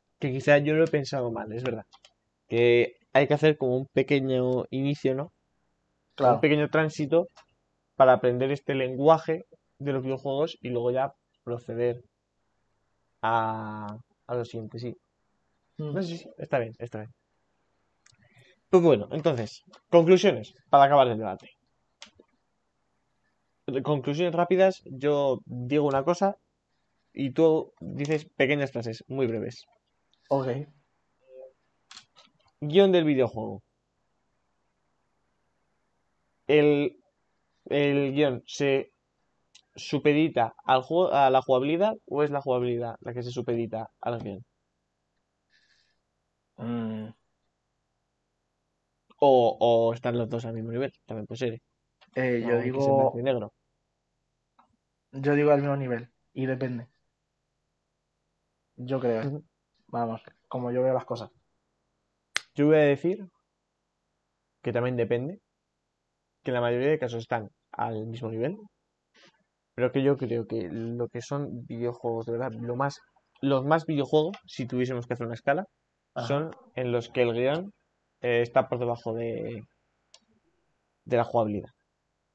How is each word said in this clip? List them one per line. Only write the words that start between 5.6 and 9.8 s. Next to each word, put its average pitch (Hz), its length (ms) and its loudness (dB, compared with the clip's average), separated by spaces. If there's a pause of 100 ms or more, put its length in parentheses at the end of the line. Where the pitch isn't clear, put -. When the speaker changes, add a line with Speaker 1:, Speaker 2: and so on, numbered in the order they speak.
Speaker 2:
Claro. 123 220 4
Speaker 1:
Un 113 40 -6
pequeño 147 300 2
tránsito 156 580 0 (680)
para 127 180 8
aprender 127 380 2
este 143 220 -4
lenguaje 143 720 2 (340)
de 143 140 -4